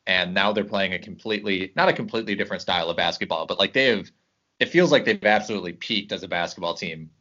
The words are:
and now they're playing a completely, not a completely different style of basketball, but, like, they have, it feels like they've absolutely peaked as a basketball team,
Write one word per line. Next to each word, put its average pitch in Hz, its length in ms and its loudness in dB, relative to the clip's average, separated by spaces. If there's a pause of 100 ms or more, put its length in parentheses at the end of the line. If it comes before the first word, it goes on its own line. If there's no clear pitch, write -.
and 90 260 2
now 101 180 2
they're 101 120 0
playing 98 280 -2
a 90 60 -4
completely, 101 800 -4
not 180 120 4
a 160 40 2
completely 107 420 -4
different 98 280 -4
style 85 280 -2
of 82 60 -2
basketball, 85 500 -2
but, - 120 -6
like, 98 140 2
they 135 140 4
have, 101 240 0 (500)
it 123 80 2
feels 165 240 6
like 120 120 6
they've 107 200 0
absolutely 104 480 2
peaked 101 400 -4
as 90 100 -6
a 92 60 -12
basketball 87 460 -4
team, 80 360 -10 (100)